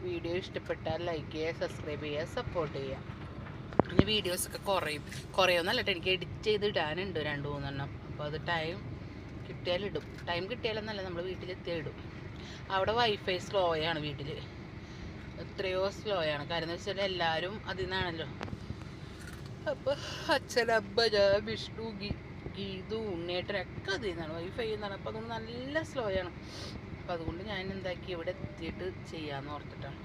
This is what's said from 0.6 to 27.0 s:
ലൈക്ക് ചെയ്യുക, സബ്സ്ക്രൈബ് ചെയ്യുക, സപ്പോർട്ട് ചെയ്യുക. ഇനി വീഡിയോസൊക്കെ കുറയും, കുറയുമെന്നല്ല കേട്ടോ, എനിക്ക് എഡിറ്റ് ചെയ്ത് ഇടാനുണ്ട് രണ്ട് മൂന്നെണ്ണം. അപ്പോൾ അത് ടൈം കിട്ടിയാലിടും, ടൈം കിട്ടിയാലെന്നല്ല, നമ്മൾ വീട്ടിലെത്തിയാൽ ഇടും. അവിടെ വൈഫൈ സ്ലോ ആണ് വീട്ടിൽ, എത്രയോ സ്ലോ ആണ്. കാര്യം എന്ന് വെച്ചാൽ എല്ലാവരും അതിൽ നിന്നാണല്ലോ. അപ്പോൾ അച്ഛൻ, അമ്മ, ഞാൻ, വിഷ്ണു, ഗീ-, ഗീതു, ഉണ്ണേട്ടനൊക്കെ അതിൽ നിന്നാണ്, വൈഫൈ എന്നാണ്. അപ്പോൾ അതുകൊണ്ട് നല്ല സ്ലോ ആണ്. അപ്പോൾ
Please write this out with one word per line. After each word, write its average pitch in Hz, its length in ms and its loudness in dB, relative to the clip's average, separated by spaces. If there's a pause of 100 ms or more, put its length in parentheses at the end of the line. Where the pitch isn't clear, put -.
ലൈക്ക് 156 240 -2
ചെയ്യുക, 156 280 0
സബ്സ്ക്രൈബ് 151 460 -2
ചെയ്യുക, 147 180 0 (120)
സപ്പോർട്ട് 160 400 0
ചെയ്യുക. 135 200 -2 (920)
ഇനി 185 120 8 (100)
വീഡിയോസൊക്കെ 180 460 2 (100)
കുറയും, 151 340 2 (340)
കുറയുമെന്നല്ല 190 440 8
കേട്ടോ, 196 140 4
എനിക്ക് 185 200 2
എഡിറ്റ് 175 340 0
ചെയ്ത് 208 220 6
ഇടാനുണ്ട് 165 480 2 (100)
രണ്ട് 143 240 0
മൂന്നെണ്ണം. 139 380 -2 (180)
അപ്പോൾ 147 200 -4
അത് 156 80 -2 (140)
ടൈം 165 280 2 (680)
കിട്ടിയാലിടും, 175 580 0 (240)
ടൈം 175 220 2
കിട്ടിയാലെന്നല്ല, 214 560 -2
നമ്മൾ 170 220 -2
വീട്ടിലെത്തിയാൽ 175 540 -4
ഇടും. 135 120 -6 (800)
അവിടെ 196 240 4
വൈഫൈ 202 380 4 (100)
സ്ലോ 196 160 4 (280)
ആണ് 156 160 0
വീട്ടിൽ, 143 240 -4 (1120)
എത്രയോ 185 380 0 (180)
സ്ലോ 202 180 2 (160)
ആണ്. 143 160 -2
കാര്യം 165 180 2
എന്ന് 170 100 -2
വെച്ചാൽ 196 300 -2
എല്ലാവരും 175 460 2 (160)
അതിൽ 190 140 0
നിന്നാണല്ലോ. 180 420 0 (1400)
അപ്പോൾ 269 240 2 (400)
അച്ഛൻ, 233 420 4
അമ്മ, 202 240 4 (140)
ഞാൻ, 202 200 10 (140)
വിഷ്ണു, 220 360 -4 (140)
ഗീ-, 196 220 -4 (340)
ഗീതു, 196 420 -4 (180)
ഉണ്ണേട്ടനൊക്കെ 180 840 -2
അതിൽ 226 120 0
നിന്നാണ്, 165 300 -4
വൈഫൈ 196 260 -2 (120)
എന്നാണ്. 202 200 -2
അപ്പോൾ 214 140 -6
അതുകൊണ്ട് 220 260 -4
നല്ല 254 540 -2
സ്ലോ 247 140 0 (160)
ആണ്. 175 100 -4 (680)
അപ്പോൾ 185 160 -4